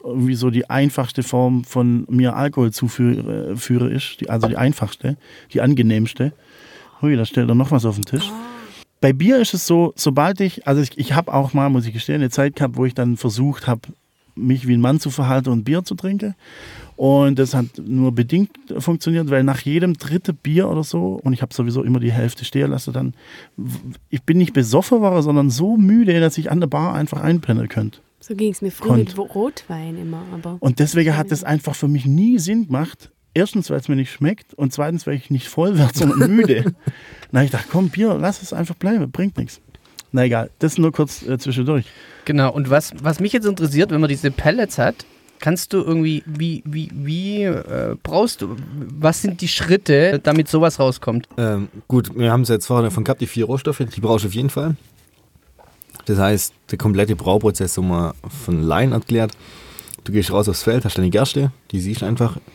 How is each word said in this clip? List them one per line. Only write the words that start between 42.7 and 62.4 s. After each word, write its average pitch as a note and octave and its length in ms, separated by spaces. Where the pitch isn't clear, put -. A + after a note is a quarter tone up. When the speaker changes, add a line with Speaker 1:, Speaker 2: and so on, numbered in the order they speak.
Speaker 3:
was, D3 220
was D3+ 160
mich G3 140
jetzt A3 140
interessiert, E3+ 440
wenn D#3 100
man D3+ 100
diese C#3 200
Pellets E3 480
hat, C3 260
kannst - 320
du G3 60
irgendwie, D#3+ 480
wie, D#3+ 380
wie, D3+ 300
wie, F3+ 480
äh, - 600
brauchst G#3+ 400
du, G2 120
was D3 460
sind F#3 180
die F3 80
Schritte, D#3 760
damit D3+ 260
sowas D#3+ 300
rauskommt? B2 480
Speaker 4:
Ähm, G#2+ 300
gut, B2 280
wir A#2 140
haben's A#2+ 200
jetzt A2 160
vorher B2 180
davon A2 180
gehabt, B2+ 200
die A2+ 40
vier A2+ 200
Rohstoffe, C3+ 320
die G2 40
brauchst A2 240
du G#2 40
auf F#2+ 60
jeden C3 160
Fall. D3+ 260
Das G2+ 140
heißt, G2 340
der G#2 80
komplette G#2 380
Brauprozess, G2+ 580
so F#2 80
mal E2+ 300
von F2 180
Laien F#2 300
erklärt. A2+ 400
Du F#2+ 80
gehst F#2+ 200
raus G2+ 160
aufs - 160
Feld, A#2 200
hast G2+ 140
deine F#2 120
Gerste, C3+ 420
die F#2+ 100
siehst G2+ 220
du G2 40
einfach. A#2 320